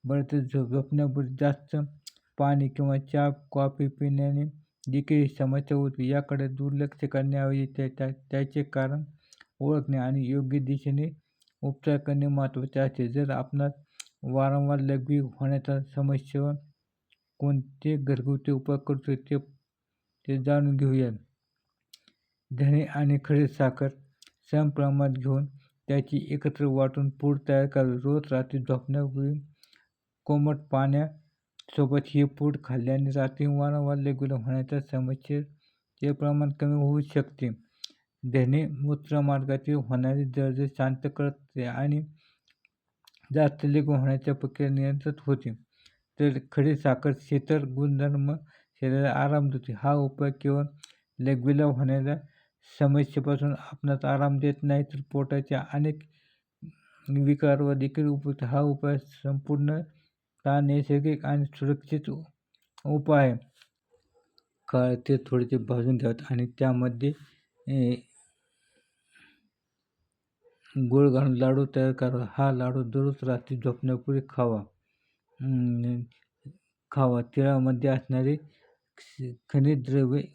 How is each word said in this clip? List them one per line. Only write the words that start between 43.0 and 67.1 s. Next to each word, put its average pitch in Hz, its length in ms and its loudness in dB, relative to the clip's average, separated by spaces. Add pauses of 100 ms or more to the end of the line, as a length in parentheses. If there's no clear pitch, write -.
जास्त 147 360 2
लघवी 147 300 2
होण्याच्या 135 400 0
प्रक्रिया 139 360 -4
नियंत्रित 139 540 -2
होते. 123 280 -2 (680)
तर 143 180 2 (140)
खडी 147 260 2
साखर 143 420 0
शीतल 143 440 0 (100)
गुणधर्म 143 580 0 (500)
शरीराला 135 320 2
आराम 143 360 2
देते. 127 240 -6
हा 139 220 0
उपाय 139 360 0 (100)
केवळ 143 220 0 (560)
लघवीला 135 460 2
होणाऱ्या 135 520 0 (600)
समस्येपासून 143 760 2
आपणास 139 520 -4
आराम 139 340 2
देत 143 240 0
नाही, 143 200 2
तर 139 160 -8 (120)
पोटाच्या 139 520 -2 (100)
अनेक 151 260 0 (1080)
विकारावर 143 680 2
देखील 139 320 0
उपयुक्त. 143 360 -2
हा 139 200 0
उपाय 143 340 0 (180)
संपूर्णतः 143 1500 -4
नैसर्गिक 143 640 0
आणि 143 240 0
सुरक्षित 147 600 -4
उ-, 151 120 -8 (680)
उपाय 143 420 4
आहे. 120 80 -2 (1300)
का-, 127 300 2
ते 135 260 0
थोडेसे 123 400 0
भाजून 123 320 0
घ्यावेत 117 240 -2 (100)
आणि 123 140 0 (140)
त्यामध्ये, 127 520 0 (560)